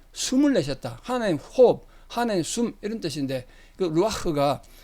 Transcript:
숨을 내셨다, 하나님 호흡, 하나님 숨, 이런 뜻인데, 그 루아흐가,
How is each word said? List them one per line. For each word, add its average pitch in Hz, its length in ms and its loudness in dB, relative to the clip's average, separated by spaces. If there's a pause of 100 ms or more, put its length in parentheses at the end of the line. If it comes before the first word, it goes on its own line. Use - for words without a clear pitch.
(120)
숨을 277 420 2
내셨다, 139 480 -2
하나님 226 360 -2
호흡, - 500 4 (200)
하나님 226 360 -2
숨, - 380 -4
이런 214 180 -8
뜻인데, 135 480 -6 (280)
그 185 100 -2
루아흐가, 156 760 0 (220)